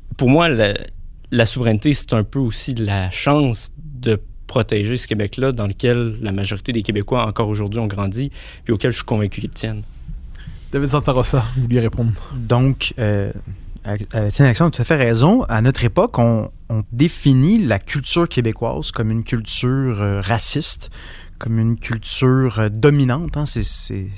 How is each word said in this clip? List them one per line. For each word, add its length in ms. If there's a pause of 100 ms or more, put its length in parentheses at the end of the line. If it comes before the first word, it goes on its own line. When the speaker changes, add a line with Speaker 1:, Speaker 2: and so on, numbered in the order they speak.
(160)
Speaker 1:
pour 120
moi, 200
la, 260 (580)
la 140
souveraineté, 460
c'est 200
un 100
peu 160
aussi 340
de 120
la 260
chance 680
de 440 (260)
protéger 520
ce 80
Québec-là 460
dans 140
lequel 540
la 100
majorité 420
des 100
Québécois 440
encore 220
aujourd'hui 300
ont 80
grandi, 440 (340)
puis 100
auquel 160
je 60
suis 100
convaincu 340
qu'ils 80
tiennent. 340 (880)
Speaker 2:
David 160
Santarossa, 540 (140)
vous 60
vouliez 180
répondre. 320 (220)
Speaker 3:
Donc, 640
euh, 340 (500)
à-, 100 (200)
à-, 140
Étienne 180
Alexandre 240
a 80
tout 60
à 20
fait 120
raison. 480
À 180
notre 220
époque, 340
on, 320 (180)
on 140 (100)
définit 720
la 140
culture 500
québécoise 600
comme 200
une 140
culture, 800
euh, 180
raciste, 680 (480)
comme 200
une 200
culture, 800
euh, 100
dominante, 680
hein, 80
c'est, 180
c'est, 540